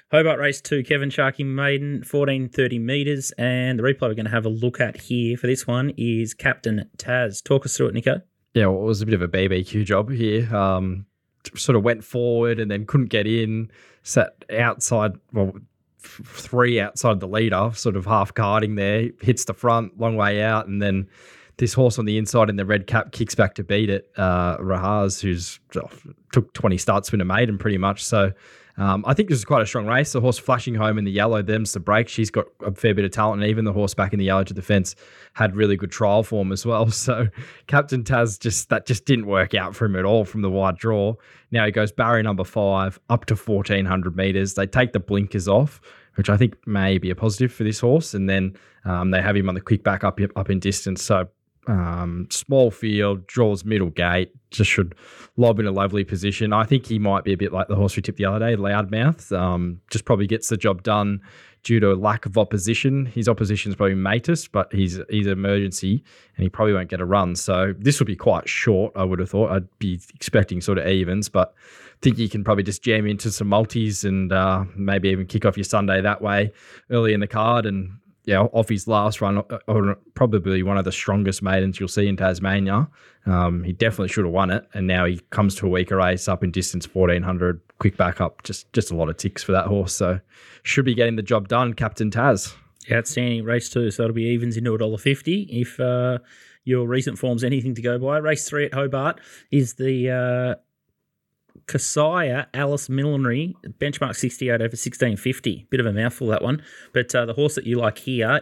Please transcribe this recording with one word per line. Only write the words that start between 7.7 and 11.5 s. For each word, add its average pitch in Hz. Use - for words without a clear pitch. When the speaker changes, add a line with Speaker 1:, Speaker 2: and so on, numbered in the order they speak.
Speaker 1:
through 127
it, 101
Nico. 131
Speaker 2:
Yeah, 110
well, 95
it 107
was 107
a 107
bit 107
of 87
a 87
B 92
B 92
Q 107
job 104
here. 113
Um, 95
t-, -